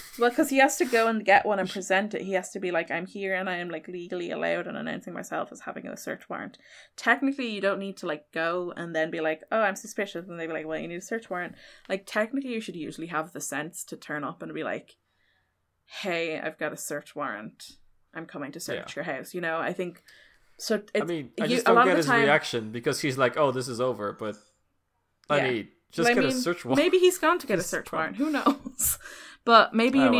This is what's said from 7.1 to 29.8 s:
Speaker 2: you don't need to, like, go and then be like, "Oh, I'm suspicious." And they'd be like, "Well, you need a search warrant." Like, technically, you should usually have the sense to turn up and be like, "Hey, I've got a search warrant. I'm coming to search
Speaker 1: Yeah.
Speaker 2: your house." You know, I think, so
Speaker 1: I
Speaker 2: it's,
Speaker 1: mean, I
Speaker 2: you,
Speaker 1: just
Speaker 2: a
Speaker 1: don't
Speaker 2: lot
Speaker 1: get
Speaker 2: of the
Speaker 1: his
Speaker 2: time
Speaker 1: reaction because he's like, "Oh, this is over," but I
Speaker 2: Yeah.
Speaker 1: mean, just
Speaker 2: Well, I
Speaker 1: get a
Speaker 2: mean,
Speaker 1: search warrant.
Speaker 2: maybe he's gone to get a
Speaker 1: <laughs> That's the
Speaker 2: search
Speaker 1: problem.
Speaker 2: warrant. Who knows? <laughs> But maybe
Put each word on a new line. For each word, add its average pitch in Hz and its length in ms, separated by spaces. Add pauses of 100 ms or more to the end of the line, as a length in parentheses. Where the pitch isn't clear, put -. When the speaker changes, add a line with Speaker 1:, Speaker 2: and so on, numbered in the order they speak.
Speaker 2:
you 208 120
don't 196 200
need 196 160
to, - 100
like, 151 240
go 170 460
and 170 180
then 160 160
be 165 100
like, 156 300
"Oh, 220 100
I'm 196 140
suspicious." 196 540
And 170 100
they'd 165 80
be 165 60
like, 151 160
"Well, 156 100
you 156 80
need 170 80
a 175 60
search 226 280
warrant." 175 280 (320)
Like, 196 180
technically, 247 480
you 220 60
should 190 160
usually 160 320
have 156 240
the 143 80
sense 151 460
to - 100
turn 147 260
up 160 180
and 165 140
be 156 80
like, 110 320 (920)
"Hey, 170 540
I've 156 180
got 156 140
a 147 40
search - 380
warrant. 110 580 (420)
I'm 165 120
coming - 260
to 165 80
search - 360
Speaker 1:
Yeah. 143 60
Speaker 2:
your - 20 (120)
house." 156 180
You 180 60
know, 165 180
I 151 140
think, 175 300 (560)
so - 180
Speaker 1:
I 202 60 (160)
Speaker 2:
it's, 196 100
Speaker 1:
mean, 156 320
I - 40
Speaker 2:
you, 240 120
Speaker 1:
just - 60
Speaker 2:
a - 80
Speaker 1:
don't - 60
Speaker 2:
lot 180 80
Speaker 1:
get 185 60
Speaker 2:
of 180 40
the - 40
Speaker 1:
his 160 80
Speaker 2:
time 233 160
Speaker 1:
reaction 143 500
because 123 280
he's 135 180
like, 123 180
"Oh, 147 140
this 127 180
is 117 120
over," 107 320
but 107 240 (920)
I 147 80
Speaker 2:
Yeah. 131 120
Speaker 1:
mean, 107 180 (220)
just - 140
Speaker 2:
Well, 240 80
I - 20
Speaker 1:
get 254 100
a 269 40
Speaker 2:
mean, - 80
Speaker 1:
search 175 280
warrant. 262 180
Speaker 2:
maybe 359 160
he's 359 200
gone 339 200
to - 80
get 214 80
a - 20
Speaker 1:
<laughs> - 20
That's 175 120
the 180 80
Speaker 2:
search - 80
Speaker 1:
problem. 160 320
Speaker 2:
warrant. 285 280
Who 285 60 (180)
knows? - 320
<laughs> - 60 (360)
But 233 300
maybe 247 240